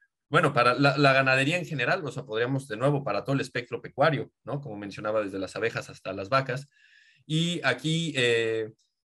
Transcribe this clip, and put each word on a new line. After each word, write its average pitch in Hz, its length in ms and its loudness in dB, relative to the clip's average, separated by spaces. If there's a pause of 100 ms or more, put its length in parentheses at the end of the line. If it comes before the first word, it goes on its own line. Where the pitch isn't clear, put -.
(300)
bueno, 147 240 2
para 120 200 4
la, 139 220 4
la 143 160 6
ganadería 135 460 2
en 170 80 -6
general, 151 400 -2
o 120 60 -6
sea, 123 120 -8
podríamos 120 440 -2
de 107 80 -6
nuevo 135 260 2
para 101 220 -2
todo 135 100 0
el 131 60 2
espectro 123 420 -6
pecuario, 135 480 0 (140)
¿no? 143 160 -6
Como 110 160 -10
mencionaba, 104 460 -2
desde 98 160 -6
las 92 180 -6
abejas 110 340 -4
hasta 95 220 -10
las 98 160 -8
vacas. 135 400 0 (580)
Y 165 380 -2
aquí... 151 520 0
Eh, 113 540 2 (500)